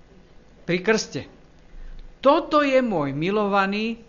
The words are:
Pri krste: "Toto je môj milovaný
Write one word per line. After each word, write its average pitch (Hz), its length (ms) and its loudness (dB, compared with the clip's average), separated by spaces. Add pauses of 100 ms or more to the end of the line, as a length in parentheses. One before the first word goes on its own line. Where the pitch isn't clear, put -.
(680)
Pri 180 160 -2
krste: 208 400 -2 (960)
"Toto 302 400 4
je 262 240 2
môj 147 320 -2
milovaný 202 920 -2